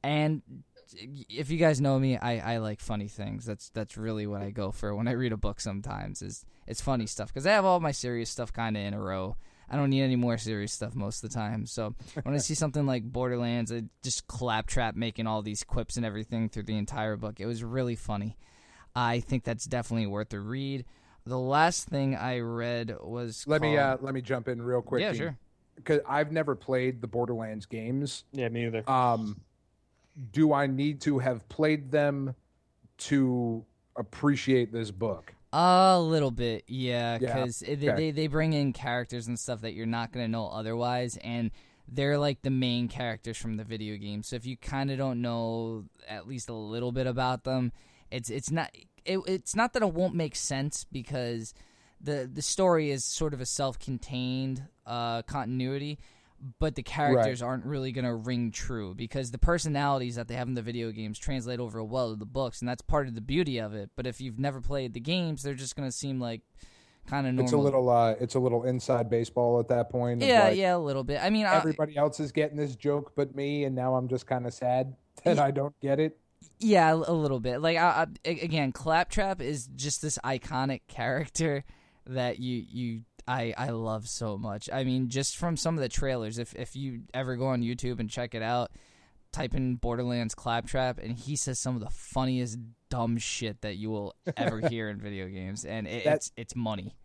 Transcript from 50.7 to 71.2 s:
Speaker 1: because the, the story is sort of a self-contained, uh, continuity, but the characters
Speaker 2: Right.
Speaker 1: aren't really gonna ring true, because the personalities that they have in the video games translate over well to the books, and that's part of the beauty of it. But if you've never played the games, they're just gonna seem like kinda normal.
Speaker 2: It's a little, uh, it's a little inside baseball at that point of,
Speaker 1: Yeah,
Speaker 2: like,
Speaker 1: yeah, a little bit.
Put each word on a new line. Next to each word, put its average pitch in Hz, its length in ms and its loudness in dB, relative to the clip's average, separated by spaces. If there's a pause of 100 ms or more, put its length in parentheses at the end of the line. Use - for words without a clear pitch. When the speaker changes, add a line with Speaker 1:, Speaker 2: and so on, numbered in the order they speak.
Speaker 1:
because 120 640 -4 (480)
the, 139 300 -2
the 127 100 -8
story 165 500 4
is 135 140 -2
sort 151 280 -2
of 135 60 -6
a 127 60 -4
self-contained, 131 1200 -2 (180)
uh, 117 360 -2
continuity, 135 800 -2 (600)
but 156 160 2
the 127 80 -4
characters 123 580 4
Speaker 2:
Right. 120 60 -4
Speaker 1:
aren't 127 180 -4
really 131 260 -2
gonna 123 240 0
ring 120 360 0
true, 104 440 -4
because 117 360 -4
the 123 60 -8
personalities 143 800 2
that 120 120 -6
they 117 80 -6
have 123 120 -2
in 131 80 -4
the 120 60 -2
video 117 300 -4
games 107 260 -6
translate 123 420 -4
over 113 240 -6
well 117 280 0
to 110 80 -6
the 104 60 -8
books, 123 360 -4
and 123 80 -2
that's 123 120 -4
part 143 260 2
of 120 80 -6
the 113 60 -6
beauty 135 380 2
of 107 160 -6
it. 101 200 -8
But 123 120 -6
if 123 140 -6
you've 123 180 -8
never 135 200 0
played 131 340 -2
the 120 60 -8
games, 156 440 0
they're 143 120 -4
just 131 200 -8
gonna 135 160 -4
seem 135 280 -4
like 117 220 -4 (680)
kinda 139 220 0
normal. 127 140 2
Speaker 2:
It's 123 80 4
a 151 40 6
little, 135 320 4
uh, 117 300 8
it's 123 160 -2
a 135 40 4
little 120 260 4
inside 123 440 2
baseball 120 500 4
at 117 100 0
that 120 200 2
point 120 320 0
of, 269 60 4
Speaker 1:
Yeah, 233 180 10
Speaker 2:
like, 185 120 6
Speaker 1:
yeah, 185 180 4
a - 20 2
little 139 260 0
bit. 139 200 -2